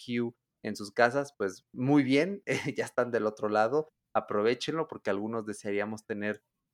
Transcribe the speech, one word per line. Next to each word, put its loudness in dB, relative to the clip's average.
Hue -2
en -6
sus -10
casas, 2
pues, -4
muy 4
bien, 2
<laughs> -4
ya -2
están -2
del 0
otro -2
lado, 2
aprovéchenlo, 0
porque -6
algunos -4
desearíamos -4
tener, -6